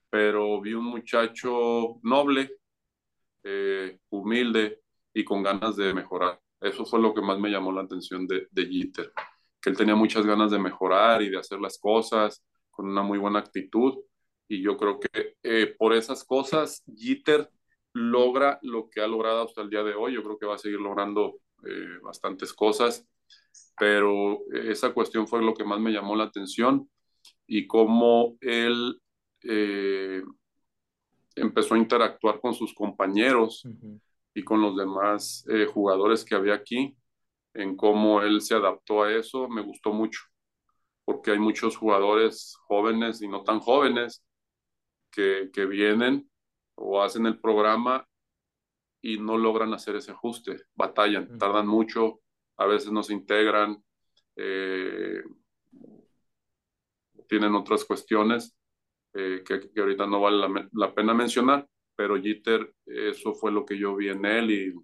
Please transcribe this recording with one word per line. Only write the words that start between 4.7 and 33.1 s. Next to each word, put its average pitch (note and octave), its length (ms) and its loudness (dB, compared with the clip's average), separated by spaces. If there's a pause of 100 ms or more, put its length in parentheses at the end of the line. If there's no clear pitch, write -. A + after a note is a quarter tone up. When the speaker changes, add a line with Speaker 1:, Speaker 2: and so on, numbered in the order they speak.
Speaker 1:
y A2 120 -2
con G2+ 180 -2
ganas G2 340 -2
de G2 160 0
mejorar. F2+ 460 -4 (220)
Eso G2+ 240 -4
fue A2+ 160 2
lo A2 120 4
que G#2+ 100 -2
más G2 160 -2
me G#2 120 0
llamó F#2+ 220 -2
la F#2+ 100 -4
atención F#2 440 -8
de, F#2+ 240 -4
de F#2 160 -2
Jeter, F2+ 460 -6 (480)
que G2 100 0
él F#2 60 -2
tenía G#2+ 200 4
muchas A2 280 4
ganas G#2+ 260 4
de G2+ 80 2
mejorar G2 640 4
y G2+ 80 -2
de F#2 80 -4
hacer G2 220 -10
las G2 180 -8
cosas G#2+ 640 0 (260)
con G2 160 -10
una G2 160 -2
muy G2+ 160 -2
buena G#2 220 0
actitud, A#2 580 0 (500)
y G2 140 -6
yo G2 140 0
creo G2+ 240 -2
que, - 420 -8
eh, A2+ 360 0
por A2 140 4
esas A2+ 320 0
cosas C#3+ 600 -2 (120)
Jeter D3 540 0 (440)
logra B2 680 2
lo A2+ 280 -8
que G#2+ 100 -6
ha G#2+ 80 0
logrado A2+ 340 0
hasta A2+ 200 -8
el G#2 80 -10
día G#2 120 -2
de G#2 120 -2
hoy. A#2 180 -4
Yo A2 100 -6
creo G#2 160 -10
que G#2 80 -8
va G#2 80 -2
a G2 40 -12
seguir G#2 200 -6
logrando, G2+ 600 -2 (260)
eh, F2+ 380 -12
bastantes F#2+ 500 -10
cosas, A2 560 0 (680)
pero G2+ 600 2 (140)
esa A#2 400 -2
cuestión A2 340 0
fue A#2 160 -2
lo A2+ 100 2
que G#2+ 120 -6
más G#2 160 -4
me A2+ 100 0
llamó G#2 240 -2
la G#2+ 100 0
atención A#2 640 0 (580)
y G#2 200 -2
cómo A#2 760 6
él, A#2+ 600 0 (420)
eh, G2 800 -2 (1120)
empezó - 400 0
a A2+ 40 6
interactuar A2+ 640 2
con A#2+ 140 -4
sus - 180 -8
compañeros G#2+ 920 0